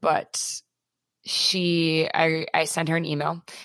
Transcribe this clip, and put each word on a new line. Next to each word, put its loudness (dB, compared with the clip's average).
but -2
she, 2
I, 2
I 2
sent -2
her 2
an -2
email -4